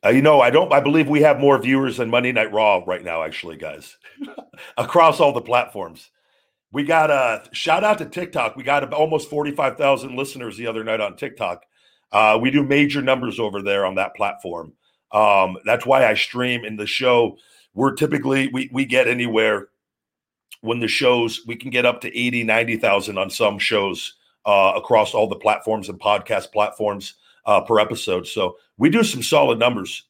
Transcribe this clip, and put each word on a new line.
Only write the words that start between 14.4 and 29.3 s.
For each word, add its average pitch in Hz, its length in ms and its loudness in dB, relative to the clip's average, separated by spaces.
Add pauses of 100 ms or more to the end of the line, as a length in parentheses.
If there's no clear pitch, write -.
Um, 101 540 4
that's 120 200 0
why 131 200 4
I 110 80 2
stream 123 500 -4
in 107 140 -12
the 104 80 -8
show. 120 520 0 (360)
We're 131 200 0
typically, 135 600 -2
we, 131 180 -8
we 131 140 -4
get 123 220 2
anywhere 110 600 -2 (920)
when 117 180 -4
the 113 80 -4
shows, 120 580 0
we 117 100 -10
can 127 160 -14
get 123 140 -2
up 120 160 0
to - 160 -12
eighty, 120 260 -2
ninety 113 340 0
thousand 101 400 -2
on 92 120 -4
some 104 280 -2
shows, 98 580 -4 (300)
uh, 98 300 4
across 107 380 2
all 107 140 0
the 98 80 -6
platforms 107 540 -2
and 92 100 -14
podcast 104 520 -2
platforms, 104 640 -4 (300)
uh, 101 160 4
per 107 180 2
episode. 95 480 -2
So 92 300 -4 (200)
we 127 120 4
do 220 140 2
some 131 200 -4
solid 135 360 2